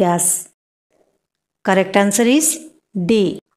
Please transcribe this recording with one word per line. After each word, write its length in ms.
dash. 240
Correct 340
answer 240
is 100
D, 300